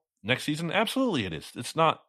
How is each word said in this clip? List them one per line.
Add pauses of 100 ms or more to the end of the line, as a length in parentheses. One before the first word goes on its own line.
(220)
next
season?
Absolutely
it
is.
It's
not